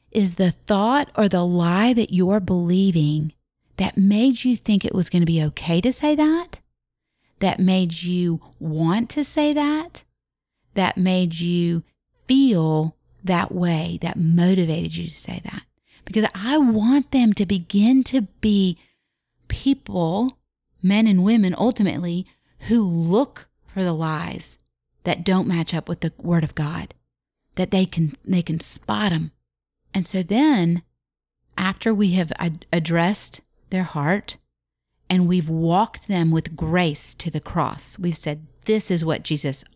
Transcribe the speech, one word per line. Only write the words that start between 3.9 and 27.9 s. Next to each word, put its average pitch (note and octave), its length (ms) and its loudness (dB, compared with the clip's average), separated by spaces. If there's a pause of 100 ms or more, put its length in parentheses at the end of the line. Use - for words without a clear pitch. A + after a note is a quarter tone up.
made G#3+ 460 4
you B3+ 120 2
think G#3 300 0
it - 80 -4
was F3+ 160 0
gonna F3 160 2
be E3 180 0
okay E3+ 380 -2
to B3+ 100 2
say D4+ 220 0
that? D#4 460 0 (800)
That F#3+ 200 -2
made F3+ 440 0
you F3 380 -2 (180)
want E3 520 -2
to D4+ 120 -4
say D4 300 0
that? D4+ 500 -2 (720)
That F#3 220 0
made F3+ 420 0
you E3+ 440 -2 (440)
feel D#3+ 680 2 (280)
that F3+ 280 0
way, E3+ 500 -2
that - 160 -6
motivated E3+ 800 2
you E3+ 120 -8
to D#3+ 60 -12
say - 300 -10
that?" - 200 -14 (420)
Because G#3+ 280 0
I A3+ 240 -2
want B3 540 2
them A#3+ 220 4
to G3+ 120 0
begin G3+ 600 2
to C4 180 0 (180)
be G3 380 2 (680)
people, G3+ 920 -2 (420)
men G3+ 240 4
and F#3+ 180 4
women G3+ 320 4
ultimately, F3+ 720 -2 (360)
who A3+ 220 2
look F3 640 0 (200)
for F#3+ 160 -6
the F3 100 -2
lies D#3+ 640 -6 (460)
that B2 220 -4
don't F#3+ 220 2
match E3 260 -2
up D#3+ 160 -6
with F3 120 -6
the D#3+ 160 -4
Word E3+ 260 0
of D3+ 100 -6
God, D#3+ 400 -8 (600)
that F3+ 160 -4
they F#3 160 2
can, D#3+ 360 -2